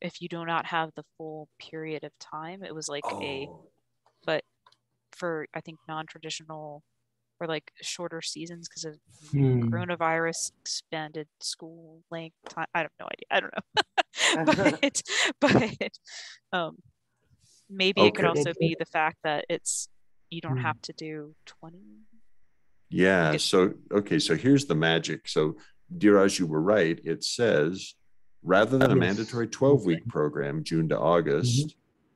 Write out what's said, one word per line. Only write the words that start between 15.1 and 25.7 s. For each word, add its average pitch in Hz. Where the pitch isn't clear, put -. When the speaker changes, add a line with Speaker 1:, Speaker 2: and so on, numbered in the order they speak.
Speaker 1:
but, -
um, 165
maybe 196
it 208
could 196
Speaker 2:
Okay. 170
Speaker 1:
also 143
Speaker 3:
That's 170
Speaker 1:
be 165
Speaker 3:
it. -
Speaker 1:
the 165
fact 160
that 151
it's, -
you 165
don't 147
Speaker 3:
Hmm. 127
Speaker 1:
have 156
to 160
do 156
twenty. 208
Speaker 2:
Yeah, 87
Speaker 1:
It 76
Speaker 2:
so, 95
okay, 101
so 80
here's 131
the 85
magic. 80
So, 78